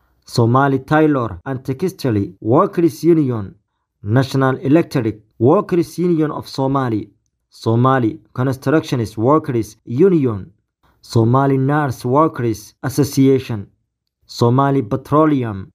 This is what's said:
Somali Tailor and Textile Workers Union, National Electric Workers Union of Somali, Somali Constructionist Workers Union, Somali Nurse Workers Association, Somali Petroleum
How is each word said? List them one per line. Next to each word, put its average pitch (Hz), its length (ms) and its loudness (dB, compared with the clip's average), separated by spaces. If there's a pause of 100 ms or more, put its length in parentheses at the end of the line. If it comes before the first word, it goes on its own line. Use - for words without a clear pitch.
(240)
Somali 131 540 2
Tailor 135 680 0
and 131 200 -8
Textile 131 760 -4
Workers 156 640 0
Union, 131 500 0 (480)
National 131 540 0
Electric 131 640 0 (180)
Workers 170 600 0
Union 165 320 0
of - 180 -12
Somali, 135 640 -4 (400)
Somali 120 680 0 (120)
Constructionist 135 840 -2
Workers 127 680 -2
Union, 131 680 0 (520)
Somali 135 560 2
Nurse 139 460 -2
Workers 127 800 -2
Association, 135 840 0 (580)
Somali 135 560 0
Petroleum 131 920 -2